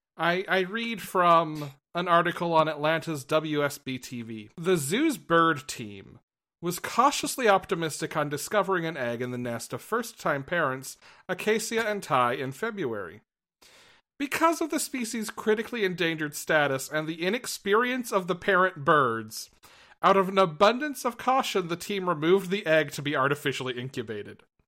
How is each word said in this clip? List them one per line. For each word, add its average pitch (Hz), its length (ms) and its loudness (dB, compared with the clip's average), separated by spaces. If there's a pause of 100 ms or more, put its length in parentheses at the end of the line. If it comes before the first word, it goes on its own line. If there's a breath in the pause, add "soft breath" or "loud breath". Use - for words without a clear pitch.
(160)
I, 175 320 0
I 185 120 4
read 214 420 -4
from 165 720 4 (220)
an 175 140 -4
article 170 460 4
on 156 120 6
Atlanta's 151 580 -2
W 156 380 0
S 143 140 0
B 131 220 -8
T 123 240 -10
V. 110 340 -12
The 175 220 2
zoo's 208 400 0
bird 165 500 2
team 101 500 -12 (440)
was 175 160 -4
cautiously 269 720 0
optimistic 170 680 0
on 147 140 -2
discovering 175 560 -2
an 160 100 -6
egg 120 240 -4
in 123 120 -6
the 123 60 -6
nest 120 360 -8
of 120 80 -8
first-time 180 640 -4
parents, 139 520 -4 (320 soft breath)
Acacia 220 580 -2
and 208 160 -4
Ty, 123 320 2
in 135 180 -4
February. 117 680 -6 (1000 soft breath)
Because 311 420 0
of 320 100 -4
the 320 80 0
species' 226 520 -6
critically 220 540 -2
endangered 165 520 -2
status 143 520 0
and 156 200 -4
the 160 160 -6
inexperience 240 880 0
of 190 160 0
the 185 80 -2
parent 180 480 2
birds, 117 640 2 (500 soft breath)
out 190 160 6
of 190 120 4
an 196 100 -2
abundance 220 640 2
of 240 140 -6
caution, 247 480 0
the 165 80 -6
team 185 340 -4
removed 175 420 2
the 202 140 -4
egg 156 280 2
to 151 100 -10
be 143 140 -2
artificially 135 600 -2
incubated. 110 680 -10 (240)